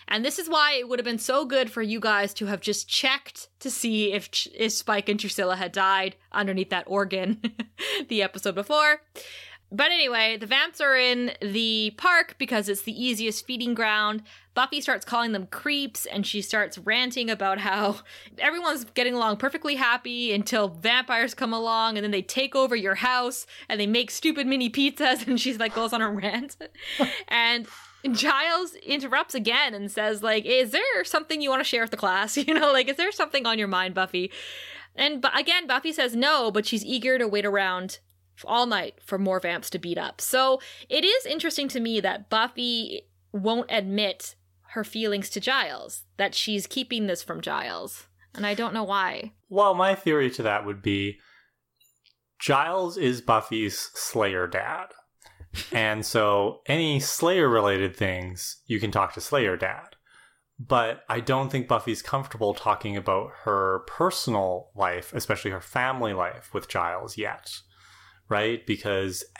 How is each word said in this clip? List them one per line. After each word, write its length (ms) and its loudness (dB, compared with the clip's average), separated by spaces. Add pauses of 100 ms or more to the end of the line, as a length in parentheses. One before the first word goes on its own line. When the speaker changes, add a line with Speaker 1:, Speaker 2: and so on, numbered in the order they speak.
Speaker 1:
And 160 0
this 140 -2
is 100 -8
why 260 4
it 140 -2
would 100 0
have 140 -2
been 60 -2 (140)
so 140 2
good 240 2
for 100 -6
you 200 -2
guys 340 0
to 120 -6
have 140 -2
just 280 -4
checked 600 -2 (120)
to 100 -6
see 420 0
if 200 -4
Ch-, 220 -2
if 180 0
Spike 360 -2
and 100 2
Drusilla 380 -2
had 160 -4
died 440 2 (160)
underneath 380 0
that 180 0
organ 520 0 (360)
<laughs> 320 -4
the 140 2
episode 340 -2
before. 440 4 (720)
But 220 2
anyway, 460 2
the 80 -10
vamps 340 0
are 160 6
in 360 2 (100)
the 560 0
park 400 4
because 320 0
it's 100 -2
the 240 -6
easiest 420 -2
feeding 280 -2
ground. 480 0 (320)
Buffy 260 0
starts 240 -2
calling 280 -2
them 160 -4
creeps, 580 -4
and 200 -4
she 140 -4
starts 380 -2
ranting 500 0
about 300 0
how 400 0 (400)
everyone's 460 0
getting 280 0
along 240 2
perfectly 380 -2
happy 580 0
until 360 0
vampires 640 0
come 180 -4
along, 460 0
and 40 -2
then 100 -2
they 100 0
take 340 -2
over 180 2
your 200 0
house, 520 0 (220)
and 100 -2
they 80 0
make 240 2
stupid 360 0
mini 240 0
pizzas, 560 0
<laughs> 20 -2
and 100 2
she's, 200 -2
like, 160 -2
goes 180 -2
on 80 0
a 100 0
rant. 460 -4 (420)
<laughs> 300 -2
And 380 2 (460)
Giles 640 2
interrupts 580 -2
again 400 2
and 160 -6
says, 320 -2
like, 240 2
"Is 240 4
there 340 0
something 380 -2
you 80 0
wanna 140 2
share 180 0
with 80 -2
the 80 -6
class? 400 0
<laughs> 100 0
You 60 2
know, 180 4
like, 160 4
is 80 0
there 160 0
something 340 -2
on 120 2
your 100 0
mind, 260 0
Buffy?" 360 -2 (640)
And 240 0
bu-, 140 4
again, 320 2
Buffy 260 0
says 240 -2
no, 340 4
but 140 0
she's 220 -2
eager 320 0
to 100 0
wait 160 0
around 540 -2 (400)
f-, 80 2
all 200 6
night 280 -2 (100)
for 140 -2
more 220 2
vamps 300 -2
to 100 -4
beat 180 -4
up. 220 -6
So 400 4 (280)
it 160 2
is 220 2
interesting 420 -2
to 120 -4
me 200 -2
that 300 -2
Buffy 720 -2 (300)
won't 380 0
admit 640 -2 (380)
her 100 -4
feelings 460 -2
to 100 -6
Giles, 640 -2 (140)
that 180 0
she's 320 0
keeping 400 -2
this 140 -2
from 180 -8
Giles. 640 -6 (280)
And 120 -4
I 80 0
don't 200 -2
know 100 -2
why. 480 -2 (160)
Speaker 2:
Well, 260 6
my 220 4
theory 360 2
to 120 -4
that 200 2
would 180 -6
be 360 0 (1200)
Giles 560 2
is 240 2
Buffy's 720 0
Slayer 520 0
dad. 460 -6
Speaker 1:
<laughs> 800 -16
Speaker 2:
And 320 0
so 640 2
any 340 2
Slayer-related 960 2
things, 720 -4
you 120 -2
can 120 -2
talk 240 0
to 60 -10
Slayer 360 0
dad. 400 -6 (640)
But 500 0
I 120 -2
don't 300 0
think 180 -2
Buffy's 340 0
comfortable 500 0
talking 440 -2
about 340 0 (140)
her 440 2
personal 880 0
life, 380 -2
especially 360 -2
her 120 -6
family 500 -2
life, 400 -4
with 160 -6
Giles 480 -4
yet. 340 -8 (800)
Right? 380 0
Because 580 -2 (160)